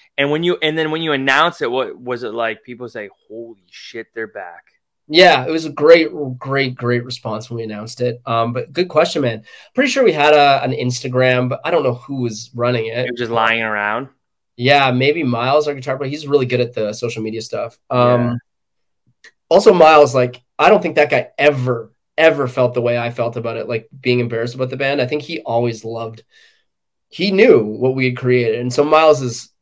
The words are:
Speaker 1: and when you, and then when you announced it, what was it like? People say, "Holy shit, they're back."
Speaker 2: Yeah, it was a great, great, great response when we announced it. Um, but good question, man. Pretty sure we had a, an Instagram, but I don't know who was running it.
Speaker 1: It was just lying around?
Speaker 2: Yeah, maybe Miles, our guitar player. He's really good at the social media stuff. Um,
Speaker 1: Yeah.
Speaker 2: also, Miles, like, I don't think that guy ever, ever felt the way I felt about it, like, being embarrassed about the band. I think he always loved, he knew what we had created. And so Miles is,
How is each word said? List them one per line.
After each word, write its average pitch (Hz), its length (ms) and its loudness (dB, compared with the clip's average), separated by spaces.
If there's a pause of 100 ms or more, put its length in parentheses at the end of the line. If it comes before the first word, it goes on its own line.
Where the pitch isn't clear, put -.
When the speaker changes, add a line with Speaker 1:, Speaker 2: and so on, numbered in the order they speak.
(180)
Speaker 1:
and 143 120 0
when 156 140 -2
you, 175 180 0
and 156 160 -2
then 156 140 -2
when 160 100 -4
you 160 120 -2
announced 139 500 0
it, 120 80 -4
what 127 280 -4
was 123 240 -8
it 110 100 -8
like? 113 300 -6
People 123 240 -14
say, 107 220 -14 (180)
"Holy 113 420 -18
shit, - 440 -16
they're 110 140 -10
back." 87 380 -18 (420)
Speaker 2:
Yeah, 156 380 4
it 170 60 -6
was 160 140 -4
a 151 60 -6
great, 160 380 6 (280)
great, 135 380 -4
great 120 280 -2
response 113 460 -10
when 120 80 -8
we 113 60 -8
announced 107 360 -12
it. 123 260 -4
Um, 117 280 -2
but - 180 -8
good 180 160 -2
question, 156 360 0
man. 113 200 -4 (300)
Pretty 269 160 0
sure 269 160 2
we 170 80 4
had 151 200 4
a, 139 300 4
an 131 80 -2
Instagram, 127 760 0
but 135 160 -6
I 165 60 -2
don't 160 120 0
know 123 120 -2
who 131 260 -10
was 110 340 -8
running 120 300 -2
it. 120 220 -6
Speaker 1:
It 127 40 -8
was 120 80 -10
just 117 120 -4
lying 113 300 2
around? 107 460 -4 (480)
Speaker 2:
Yeah, 131 360 2
maybe 143 320 0
Miles, 131 440 0
our 147 60 -4
guitar 135 240 -6
player. 139 120 -6
He's 147 180 -10
really 139 180 2
good 123 160 -2
at 120 120 -2
the 107 200 -4
social 113 300 -6
media 110 180 -8
stuff. 110 360 -8 (120)
Um, 123 320 2
Speaker 1:
Yeah. 120 140 -2 (1120)
Speaker 2:
also, 220 240 6
Miles, 151 420 6
like, - 260 0 (160)
I 156 120 4
don't 202 120 6
think 156 140 -6
that 147 140 2
guy 127 280 -2
ever, 127 540 0 (260)
ever 143 300 4
felt 123 260 0
the 123 80 -2
way 120 160 0
I 117 140 -4
felt 117 240 -6
about 113 220 -6
it, - 100 -8
like, 117 220 -8 (100)
being 123 200 0
embarrassed 117 360 -4
about 131 140 -6
the 127 80 -10
band. 139 240 -2
I 123 60 -2
think 147 160 -4
he 165 180 -12
always 117 420 -4
loved, 113 400 -12 (840)
he 196 220 -4
knew 196 340 6
what 123 300 -2
we 131 100 -2
had 123 120 -2
created. 123 440 0
And 123 100 -4
so 143 120 0
Miles 156 380 4
is, 120 280 -8 (120)